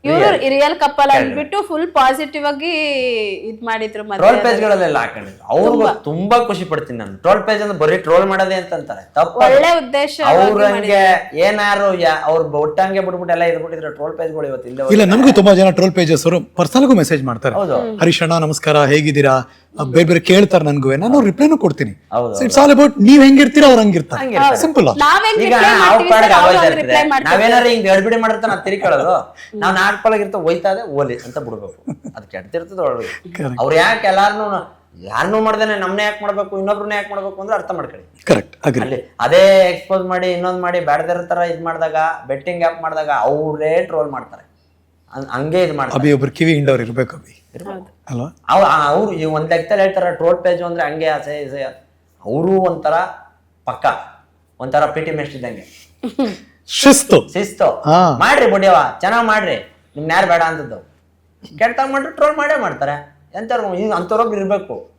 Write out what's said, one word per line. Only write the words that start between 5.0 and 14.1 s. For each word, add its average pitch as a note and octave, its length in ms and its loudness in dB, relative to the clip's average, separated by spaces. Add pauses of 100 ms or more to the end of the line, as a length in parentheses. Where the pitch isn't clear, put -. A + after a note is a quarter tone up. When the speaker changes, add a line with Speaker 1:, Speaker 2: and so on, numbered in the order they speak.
Speaker 2:
ಅವ್ರಿಗೂ F3+ 280 0
Speaker 1:
ತುಂಬಾ. A3 220 0
Speaker 2:
ತುಂಬಾ F#3 440 -2
ಖುಷಿ G#3 280 -2
ಪಡ್ತೀನಿ B2+ 340 -8
ನಾನು. G2 180 -12
ಟ್ರೋಲ್ G3 260 0
ಪೇಜ್ G#3+ 180 -2
ಅಂದ್ರೆ G3+ 180 -6
ಬರೀ D#3 180 2
ಟ್ರೋಲ್ E3+ 280 2
ಮಾಡೋದೇ F#3+ 300 -2
ಅಂತಂತಾರೆ. E3+ 600 -10
ತಪ್ಪು E3+ 240 0
ಅದು. B3+ 160 6
Speaker 1:
ಒಳ್ಳೆ E4 160 4
ಉದ್ದೇಶವಾಗಿ C#4+ 800 0
Speaker 2:
ಅವ್ರಂಗೆ G3+ 220 2
Speaker 1:
ಮಾಡಿದ್ರು. F#3+ 640 0
Speaker 2:
ಏನಾರು G3+ 600 0
ಯಾ-, D#3+ 240 0
ಅವ್ರು D#3+ 200 0
ಬ-, D3 120 -6
ಒಟ್ಟಂಗೆ F#3+ 440 -2
ಬಿಟ್ಬಿಟ್ಟು F3+ 320 -6
ಎಲ್ಲ E3+ 120 0
ಇದ್ಬಿಟ್ಟಿದ್ರೆ D#3+ 500 -4
ಟ್ರೋಲ್ D#3 240 -10